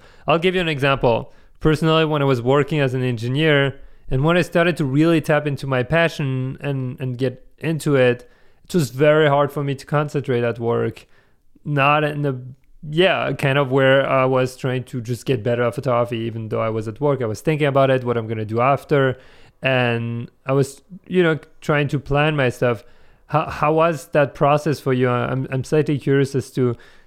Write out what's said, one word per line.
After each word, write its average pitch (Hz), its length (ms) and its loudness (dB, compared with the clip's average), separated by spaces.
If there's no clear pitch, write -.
I'll 160 120 4
give 180 160 0
you 185 60 0
an 165 80 -2
example. 131 640 0
Personally, 160 460 2
when 151 160 0
I 139 40 2
was 131 160 2
working 139 380 0
as 131 140 0
an 127 100 -2
engineer, 135 760 0
and 135 140 0
when 165 140 2
I 180 40 4
started 170 360 0
to 156 80 -2
really 151 360 2
tap 147 260 0
into 139 200 -6
my 127 160 0
passion 135 800 -2
and, 131 380 -6
and 127 180 -6
get 127 280 -4
into 147 380 -2
it, 123 340 2
it - 80 -8
was 151 180 2
very 151 360 4
hard 143 240 2
for 147 120 -6
me 139 120 -4
to - 100 -14
concentrate 143 580 -2
at 117 160 -2
work. 117 460 -2
Not 147 380 2
in 147 180 -4
the, 135 200 -4
yeah, 151 440 2
kind 139 240 0
of 139 140 0
where 135 380 4
I 131 160 2
was 131 320 0
trying 127 280 -4
to 127 160 -10
just 113 240 -6
get 123 180 -2
better 120 200 0
at 117 120 -2
photography, 120 440 -2
even 110 300 -8
though 113 120 -4
I 113 80 -2
was 110 180 -4
at 107 120 -10
work, 143 220 0
I 120 40 -2
was 107 160 -6
thinking 151 260 0
about 135 220 2
it, 131 140 0
what 117 140 -2
I'm 113 100 -4
gonna 110 180 -6
do 110 140 -4
after. 135 580 0
And 117 680 -2
I 135 80 -2
was, 139 280 -2
you 180 160 2
know, 160 160 2
trying 147 280 0
to 147 100 -2
plan 147 360 0
my 131 140 2
stuff. 120 340 -2
How, 151 220 0
how 151 240 0
was 160 360 0
that 147 260 0
process 147 460 2
for 135 120 -2
you? 127 160 2
I'm, 127 400 -2
I'm 131 140 -4
slightly 156 340 0
curious 139 380 0
as 123 160 -4
to, 123 240 0